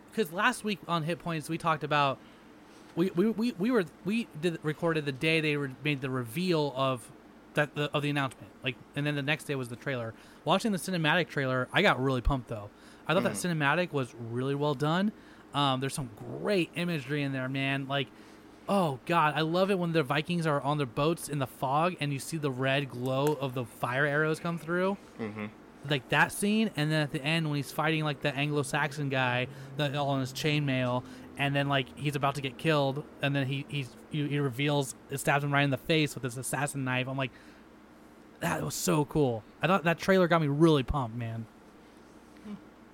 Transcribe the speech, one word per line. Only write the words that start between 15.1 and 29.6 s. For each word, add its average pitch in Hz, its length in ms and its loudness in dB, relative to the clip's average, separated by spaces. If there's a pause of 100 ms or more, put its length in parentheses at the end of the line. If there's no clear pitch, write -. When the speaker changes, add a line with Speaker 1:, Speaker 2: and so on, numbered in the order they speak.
Speaker 1:
Um, 135 260 2
there's 135 140 -4
some 131 160 -6 (300)
great 185 340 2
imagery 151 480 -2
in 139 100 -2
there, 131 160 -4
man. 139 380 -2
Like, 139 220 -2 (600)
oh, 175 380 2
God, 156 300 4
I 151 60 2
love 175 280 2
it 196 80 2
when 170 140 0
the 160 100 4
Vikings 160 440 0
are 143 160 2
on 147 160 0
their 143 80 0
boats 147 420 0
in 151 100 -2
the 135 80 0
fog 156 540 0
and 147 140 -2
you 135 40 -4
see 165 200 -6
the 147 120 0
red 135 400 0
glow 131 500 0
of 135 140 -4
the 127 120 -2
fire 135 400 -2
arrows 151 340 0
come 170 180 -4
through. 180 380 0 (240)
Speaker 2:
Mm-hmm. 107 260 -6 (420)
Speaker 1:
Like, 143 220 -2
that 151 220 4
scene, 208 440 0
and 151 140 0
then 156 120 2
at 143 100 -4
the 147 100 -4
end 160 240 0
when 147 100 -2
he's 139 160 -4
fighting, 156 320 0
like, 147 160 -4
the 147 140 -2
Anglo-Saxon 147 760 -2
guy 127 360 0 (320)